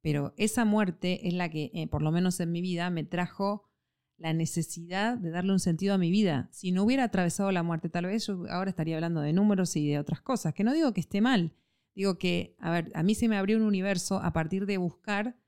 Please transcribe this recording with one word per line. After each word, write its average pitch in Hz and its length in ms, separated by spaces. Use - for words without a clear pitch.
pero 143 380
esa 220 260
muerte 185 640
es 175 60
la 180 160
que, 156 240
eh, 160 120
por 151 140
lo 156 100
menos 175 300
en 170 100
mi 170 120
vida, 180 280
me 165 140
trajo 196 640
la 165 160
necesidad 170 880
de 175 120
darle 180 220
un 185 80
sentido 185 340
a 190 40
mi 170 120
vida. 180 400
Si 180 220
no 185 120
hubiera 254 200
atravesado 190 480
la 175 100
muerte, 165 280
tal 175 160
vez 214 200
yo 185 220
ahora 190 220
estaría 160 260
hablando 165 240
de 151 140
números 190 420
y 147 100
de 147 120
otras - 240
cosas, 214 320
que 196 100
no 233 80
digo 302 220
que 180 80
esté - 180
mal, 214 320
digo 190 220
que, 175 420
a 165 120
ver, 170 240
a 160 80
mí 202 120
se 233 140
me 214 80
abrió 196 220
un 220 60
universo 196 520
a 165 160
partir 165 320
de 196 140
buscar 208 580